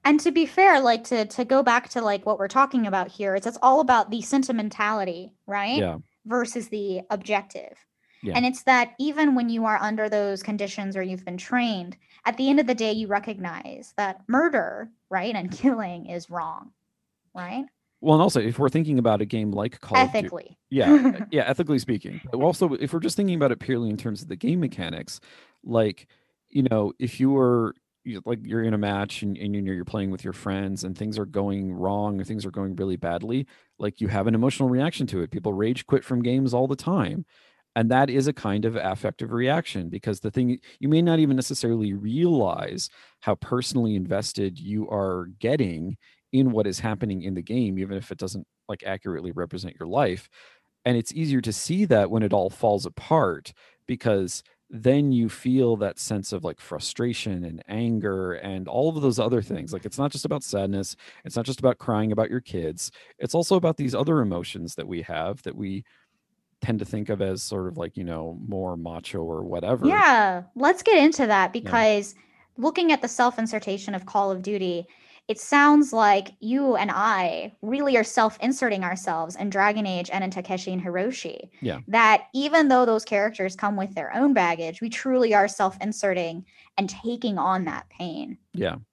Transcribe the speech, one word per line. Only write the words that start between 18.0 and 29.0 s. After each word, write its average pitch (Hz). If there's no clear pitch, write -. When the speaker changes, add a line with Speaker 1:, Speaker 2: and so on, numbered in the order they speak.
Speaker 2:
Well, 156
and 156
also, -
if 113
we're 139
thinking 151
about 110
a 107
game 107
like 101
Call 254
of 254
Du-, 190
Speaker 1:
Ethically. -
Speaker 2:
yeah, 285
Speaker 1:
<laughs> 214
Speaker 2:
yeah, 147
ethically 147
speaking. 113
But 120
also, 165
if 139
we're 165
just 160
thinking 196
about 143
it 117
purely 117
in 107
terms 104
of -
the 95
game 165
mechanics, 127
like, 110
you -
know, 107
if 123
you 131
were, 123
you, 104
like, 117
you're 110
in 110
a 104
match 101